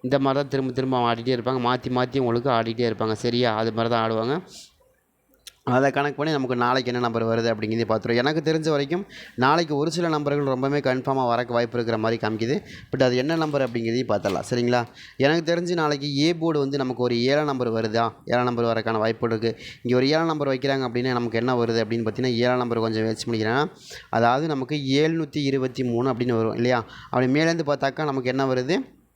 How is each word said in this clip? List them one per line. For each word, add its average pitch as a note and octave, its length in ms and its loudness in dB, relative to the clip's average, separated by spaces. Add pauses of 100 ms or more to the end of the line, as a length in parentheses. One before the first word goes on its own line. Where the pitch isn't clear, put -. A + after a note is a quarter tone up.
இந்த C3 160 0
மாதிரி C3+ 220 2
தான் C#3+ 80 -4
திரும்ப C3 240 -2
திரும்ப B2 420 0
ஆடிட்டே A#2 240 0
இருப்பாங்க. B2+ 300 -2
மாத்தி B2+ 280 0
மாத்தி B2+ 220 0
உங்களுக்கு A#2+ 400 2
ஆடிட்டே A2+ 320 0
இருப்பாங்க. A2 220 -2
சரியா? A#2+ 440 0
அது A2+ 160 0
மாதிரி A#2 220 0
தான் A2+ 100 2
ஆடுவாங்க. A2+ 320 0 (1400)
அதை C3+ 180 4
கணக்கு C#3 280 -2
பண்ணி D#3 140 0
நமக்கு B2+ 240 0
நாளைக்கு B2 340 2
என்ன B2 140 -2
நம்பர் A2+ 200 0
வருது A2+ 260 2
அப்படிங்கிறதை A2 380 -2
பார்த்துருவோம். A#2 340 0
எனக்கு D#3 260 0
தெரிஞ்ச D#3+ 220 0
வரைக்கும் D3 340 -2 (320)
நாளைக்கு D3 400 2
ஒரு D#3 140 0
சில E3+ 180 -2
நம்பர்கள் D3 460 0
ரொம்பவுமே C#3 320 0
கன்ஃபார்மா C3 440 0
வரக்கு A#2+ 260 0
வாய்ப்பு A#2+ 200 0
இருக்கிற A2+ 220 0
மாதிரி A2+ 220 0
காமிக்குது. A2+ 360 -2 (340)
But C3+ 120 0
அது B2+ 140 4
என்ன D3 260 0
நம்பர் C#3+ 220 0
அப்படிங்கிறதையும் A#2 460 -2
பார்த்துடலாம். G2+ 400 0
சரிங்களா? A#2+ 300 2 (360)
எனக்கு D#3 340 2
தெரிஞ்சு F3 240 -2
நாளைக்கு D3 420 -2
ஏ D#3+ 180 4
போர்டு D#3+ 300 0
வந்து C#3 180 -2
நமக்கு B2 200 -2
ஒரு A#2+ 200 2
ஏழாம் D3 300 2
நம்பர் B2 240 -2
வருதா? A2+ 280 0 (200)
ஏழாம் B2 200 2
நம்பர் A#2+ 200 0
வரக்கான A2+ 400 0
வாய்ப்புகள் A2+ 300 0
இருக்கு. A2 180 -2 (300)
இங்க B2 140 2
ஒரு C3 120 4
ஏழாம் D#3+ 240 2
நம்பர் D3 160 -2
வைக்கிறாங்க C3+ 400 -2
அப்படின்னா B2 320 0
நமக்கு A2+ 180 -2
என்ன B2 240 0
வருது A2+ 220 2
அப்படின்னு A2+ 220 -2
பார்த்தீங்கன்னா, B2 380 0
ஏழாம் B2 200 2
நம்பர் A#2 220 0
கொஞ்சம் A2 200 0
வச்சு A2+ 240 -4
முடிக்கிறேன்னா, A2+ 340 0 (460)
அதாவது A#2+ 440 2
நமக்கு C3+ 220 -4 (240)
ஏழ்நூத்தி D#3 500 0
இருபத்தி C3 340 -2
மூணு B2 280 0
அப்படின்னு A#2+ 280 0
வரும் A2 140 0
இல்லையா? A#2+ 260 2 (300)
அப்படி B2+ 280 2
மேலேருந்து E3 320 0
பார்த்தாக்கா C#3+ 340 -2
நமக்கு C3 300 -2
என்ன C3+ 180 0
வருது? B2+ 260 0 (380)